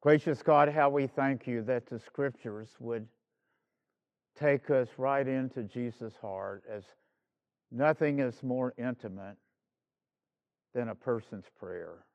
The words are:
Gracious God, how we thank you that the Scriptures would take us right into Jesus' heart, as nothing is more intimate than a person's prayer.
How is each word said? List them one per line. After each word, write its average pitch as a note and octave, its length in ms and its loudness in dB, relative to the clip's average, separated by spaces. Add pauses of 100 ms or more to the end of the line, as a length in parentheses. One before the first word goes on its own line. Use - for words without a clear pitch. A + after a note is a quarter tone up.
Gracious D3+ 420 4
God, D3 260 8
how D3 220 4
we C#3+ 160 0
thank C3+ 400 -2
you A#2+ 160 -4
that A#2+ 240 -2
the A#2+ 100 -10
Scriptures A2+ 720 -8 (100)
would A#2 280 -6 (1300)
take C#3+ 300 0
us C3 180 2 (100)
right C#3 300 0
into C3 360 -4
Jesus' A2+ 580 -8
heart, G2 480 -8
as G#2 140 -10 (880)
nothing D3 480 2
is B2+ 240 -2
more B2+ 340 -2
intimate G#2 580 -8 (1400)
than A#2+ 140 -2
a G#2+ 40 -8
person's A2 640 -6
prayer. F2 580 -12